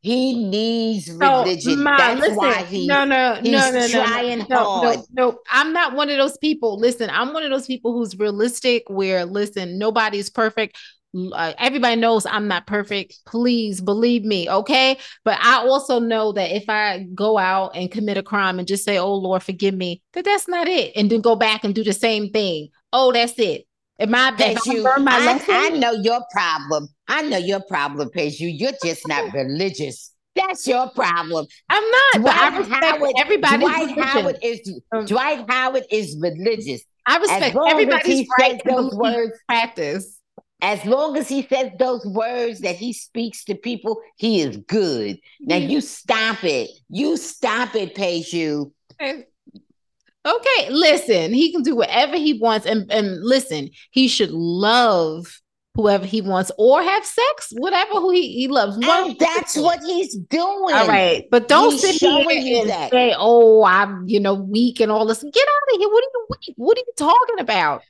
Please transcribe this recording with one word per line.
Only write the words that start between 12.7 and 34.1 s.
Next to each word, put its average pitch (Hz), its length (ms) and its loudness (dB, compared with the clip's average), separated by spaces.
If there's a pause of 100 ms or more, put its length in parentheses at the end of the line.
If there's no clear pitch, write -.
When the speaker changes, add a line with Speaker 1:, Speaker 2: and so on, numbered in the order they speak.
Speaker 2:
Please 226 540 -2
believe 214 440 0
me, 202 240 -2
okay? 262 480 2 (280)
But 214 180 0
I 240 240 4
also 269 320 2
know 220 340 0
that 190 240 -2
if 208 120 -6
I 208 440 -2
go 214 260 0
out 190 360 0
and 180 160 -6
commit 208 260 -4
a 196 60 -4
crime 190 380 -2
and 180 80 -8
just 196 160 -4
say, 202 140 0
"Oh, 190 160 0
Lord, 185 280 -2
forgive 196 320 -4
me," 180 260 -6 (120)
that 359 120 -8
that's 403 240 0
not 349 200 -2
it. 349 280 -2
And 208 140 2
then 226 120 0
go 233 120 4
back 214 300 0
and 202 100 -2
do 220 100 -2
the 202 80 0
same 208 380 -2
thing. 185 380 -4 (240)
Oh, 254 200 4
that's 240 260 0
it. 196 280 -2 (340)
Am 214 120 0
I, 254 180 4
if 226 40 -10
I 214 200 2
Speaker 1:
Paige, - 120 -4
you, 233 160 -2
Speaker 2:
learn 269 220 2
my 262 100 4
Speaker 1:
I, 247 120 4
Speaker 2:
lesson? 269 280 0
Speaker 1:
I 277 160 2
know 254 220 0
your 226 280 -2 (120)
problem. 156 560 -2 (180)
I 370 160 -2
know 285 160 -4
your 190 220 -2
problem, 143 500 -6
Paige. 147 300 -6
You, 170 80 -6
you're 170 240 -4 (100)
just 165 240 -6
not 139 260 -4
religious. 139 800 -6 (240)
That's 381 320 -4
your 254 240 0
problem. 170 560 -4 (240)
Speaker 2:
I'm 427 220 0
not, 508 320 4
but 277 100 6
I 349 160 4
Speaker 1:
Dwight 370 80 -6
Speaker 2:
respect 269 260 -2
Speaker 1:
Howard, 302 340 0
Speaker 2:
everybody's 294 420 2
Speaker 1:
Dwight 302 220 2
Speaker 2:
religion. 285 200 -4
Speaker 1:
Howard 269 400 -2